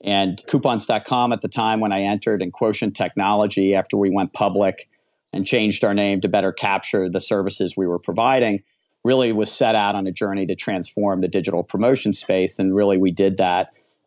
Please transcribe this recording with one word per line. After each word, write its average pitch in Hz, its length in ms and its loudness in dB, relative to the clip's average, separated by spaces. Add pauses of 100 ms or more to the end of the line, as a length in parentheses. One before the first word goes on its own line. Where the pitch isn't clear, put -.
And 98 420 -2
coupons 120 400 0
dot 110 200 -2
com 123 280 0
at 110 80 -6
the 110 60 -6
time 110 320 0
when 107 120 0
I 98 120 0
entered, 101 400 0
and 90 100 -8
Quotient 110 420 -2
Technology, 101 800 2
after 95 240 0
we 98 140 2
went 92 200 0
public 98 560 0 (460)
and 98 100 -4
changed 107 400 0
our 101 120 2
name 101 260 0
to 101 60 0
better 95 240 2
capture 98 580 -2
the 90 100 -2
services 95 560 -2
we 95 120 0
were 87 100 0
providing, 113 640 0 (420)
really 127 280 2
was 107 200 0
set 113 220 2
out 104 220 2
on 98 100 -4
a 92 60 -4
journey 98 340 -4
to 90 80 -2
transform 104 680 -2
the 90 60 0
digital 90 360 -2
promotion 107 500 0
space. 92 460 -2
And 95 160 0
really, 101 240 2
we 95 100 4
did 95 280 0
that 92 360 0 (340)